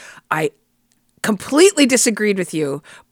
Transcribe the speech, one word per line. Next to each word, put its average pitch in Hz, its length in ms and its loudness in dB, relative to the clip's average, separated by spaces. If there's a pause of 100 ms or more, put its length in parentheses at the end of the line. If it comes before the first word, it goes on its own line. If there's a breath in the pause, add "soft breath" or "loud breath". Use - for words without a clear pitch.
(300 loud breath)
I 156 200 0 (720)
completely 294 640 2
disagreed 214 520 0
with 175 140 -8
you, 147 300 -6 (300 loud breath)